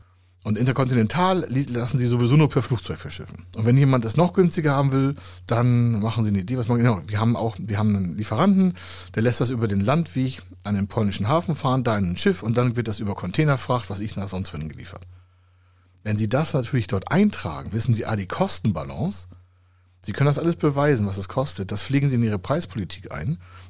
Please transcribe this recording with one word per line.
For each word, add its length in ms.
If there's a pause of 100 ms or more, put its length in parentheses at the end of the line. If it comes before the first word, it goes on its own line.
(440)
Und 120
interkontinental 920
li-, 140
lassen 340
Sie 80
sowieso 300
nur 120
per 140
Flugzeug 340
verschiffen. 480 (100)
Und 120
wenn 100
jemand 300
das 100
noch 160
günstiger 400
haben 180
will, 240 (300)
dann 560
machen 240
Sie 60
eine 100
Idee, 160
was 120
man, 100
genau, 280
wir 140
haben 160
auch, 240
wir 160
haben 180
einen 220
Lieferanten, 640 (360)
der 80
lässt 200
das 80
über 180
den 120
Landweg 600 (220)
an 120
den 140
polnischen 400
Hafen 260
fahren, 300
da 140
in 140
ein 40
Schiff 260
und 140
dann 200
wird 120
das 100
über 160
Containerfracht, 760
was 100
ich 160
nach 120
sonst 260
wohin 160
geliefert." 360 (1000)
Wenn 120
Sie 100
das 240
natürlich 340
dort 240
eintragen, 600
wissen 220
Sie, 100
ah, 100
die 120
Kostenbalance, 1040 (760)
Sie 100
können 140
das 120
alles 180
beweisen, 500
was 100
es 120
kostet, 440
das 80
pflegen 300
Sie 60
in 60
Ihre 160
Preispolitik 720
ein 280 (320)